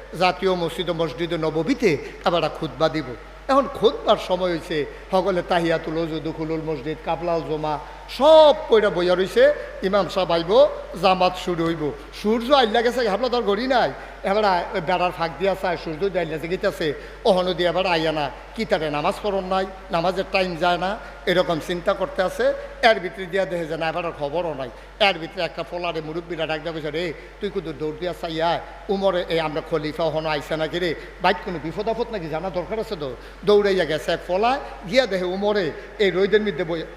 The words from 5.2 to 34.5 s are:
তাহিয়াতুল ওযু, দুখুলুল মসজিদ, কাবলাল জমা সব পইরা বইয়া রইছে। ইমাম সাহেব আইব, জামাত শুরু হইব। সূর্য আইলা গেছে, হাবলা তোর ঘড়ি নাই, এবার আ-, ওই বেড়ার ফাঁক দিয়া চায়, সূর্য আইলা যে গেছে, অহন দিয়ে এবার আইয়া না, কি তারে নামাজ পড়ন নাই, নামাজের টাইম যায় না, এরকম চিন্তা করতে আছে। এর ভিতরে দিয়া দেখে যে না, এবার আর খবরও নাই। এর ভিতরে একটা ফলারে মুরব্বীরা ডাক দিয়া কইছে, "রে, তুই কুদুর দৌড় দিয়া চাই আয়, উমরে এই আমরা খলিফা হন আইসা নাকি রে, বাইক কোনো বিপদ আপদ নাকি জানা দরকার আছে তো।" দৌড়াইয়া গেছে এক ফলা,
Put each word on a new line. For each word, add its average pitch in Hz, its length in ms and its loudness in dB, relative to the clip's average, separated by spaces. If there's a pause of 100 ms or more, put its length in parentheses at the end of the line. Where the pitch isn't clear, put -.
তাহিয়াতুল 165 560 0
ওযু, 160 220 -2
দুখুলুল 160 420 -4
মসজিদ, 151 440 -6
কাবলাল 165 440 -2
জমা 151 300 -2 (300)
সব 302 460 10 (140)
পইরা 214 200 6
বইয়া 180 260 2
রইছে। 233 380 6 (300)
ইমাম 190 260 2
সাহেব 180 220 0
আইব, 180 360 6 (340)
জামাত 180 360 4
শুরু 165 280 -2
হইব। 156 260 -2 (320)
সূর্য 233 300 2
আইলা 240 280 4
গেছে, 233 280 0
হাবলা 214 200 0
তোর 233 140 0
ঘড়ি 202 240 0
নাই, 214 240 4 (320)
এবার 208 220 2
আ-, 180 180 4 (100)
ওই 190 80 -2
বেড়ার 180 300 0
ফাঁক 165 280 -4
দিয়া 190 220 2
চায়, 175 160 -2
সূর্য 170 400 -4
আইলা 160 200 -2
যে 160 100 -8
গেছে, 175 460 -2 (320)
অহন 185 280 4
দিয়ে 175 160 0
এবার 180 160 0
আইয়া 165 260 2
না, 151 180 -2 (260)
কি 220 100 -2
তারে 156 240 0
নামাজ 147 240 0 (100)
পড়ন 196 200 -2
নাই, 190 220 0 (260)
নামাজের 175 400 0
টাইম 190 240 0
যায় 175 220 2
না, 165 200 -2 (280)
এরকম 175 420 2
চিন্তা 180 260 0
করতে 185 300 -2
আছে। 226 300 0 (280)
এর 220 180 6
ভিতরে 185 260 -8
দিয়া 185 200 0
দেখে 170 200 -4
যে 156 120 -6
না, 160 120 -2
এবার 170 160 -2
আর 165 140 -4
খবরও 151 340 -4
নাই। 135 160 -8 (300)
এর 196 180 4
ভিতরে 165 260 -6
একটা 165 200 -6
ফলারে 170 380 -6
মুরব্বীরা 160 460 -6
ডাক 156 140 -2
দিয়া 165 120 -6
কইছে, 156 180 -6
"রে, 160 220 -2 (280)
তুই 202 80 -2
কুদুর 165 300 -6
দৌড় 151 200 -4
দিয়া 175 220 -4
চাই 160 200 -4
আয়, 165 180 2 (300)
উমরে 190 400 2
এই 165 100 2
আমরা 151 300 -2
খলিফা 151 340 -2
হন 156 220 0
আইসা 156 320 -2
নাকি 156 220 -2
রে, 175 160 0 (260)
বাইক 185 240 4
কোনো 180 180 -6
বিপদ 165 260 -4
আপদ 233 220 -2
নাকি 170 180 -6
জানা 160 200 -4
দরকার 180 300 -4
আছে 208 160 -6
তো।" 139 200 -8 (300)
দৌড়াইয়া 202 400 6
গেছে 151 260 -2
এক 170 160 0
ফলা, 226 320 2 (300)